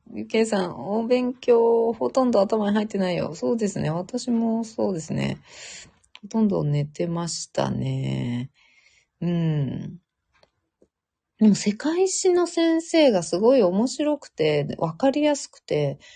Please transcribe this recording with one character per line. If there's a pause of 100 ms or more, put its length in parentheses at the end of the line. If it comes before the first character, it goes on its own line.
(140)
ゆ
き
え
さ
ん、
お
勉
強
ほ
と
ん
ど
頭
に
入
っ
て
な
い
よ。
そ
う
で
す
ね。
私
も
そ
う
で
す
ね。 (800)
ほ
と
ん
ど
寝
て
ま
し
た
ね。 (680)
う
ん。 (1400)
で
も
世
界
史
の
先
生
が
す
ご
い
面
白
く
て、
わ
か
り
や
す
く
て、 (160)